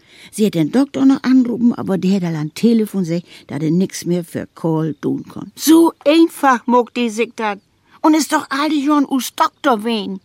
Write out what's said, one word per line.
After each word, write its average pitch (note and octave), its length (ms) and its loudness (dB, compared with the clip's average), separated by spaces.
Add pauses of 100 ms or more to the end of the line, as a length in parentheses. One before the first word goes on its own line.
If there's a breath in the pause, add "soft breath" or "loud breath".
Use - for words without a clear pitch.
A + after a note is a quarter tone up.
(300 soft breath)
Sie G#3+ 160 -2
hat G3 80 0
den D#3+ 180 -2
Doktor C4+ 340 0
noch C4+ 180 2
anrufen, A#3+ 500 2
aber - 240 -4
der F#3+ 240 0
hat E3+ 140 -4
an D3+ 180 -6
Telefon G#3+ 480 0
gesagt, E3+ 240 -4 (220 loud breath)
dass D3 160 -8
er D#3 80 0
nix F3+ 340 -2
mehr E3+ 180 -2
für A2+ 220 -10
Kohl D#3+ 480 -4
tun C#3 340 -6
kann. - 280 -16
So E4 360 4 (140)
einfach C#4+ 640 2
mag A#3+ 260 2
die A#3+ 160 -2
sich A3 260 -4
dat. G#3 240 -6 (420 soft breath)
Und D#4 120 4
ist D#4 180 0
doch D4+ 200 -2
all C#4+ 180 -2
die D4 160 -2
Jahren D4 240 0
us B3+ 240 -4
Doktor C4 500 -2
wen. G3 420 -6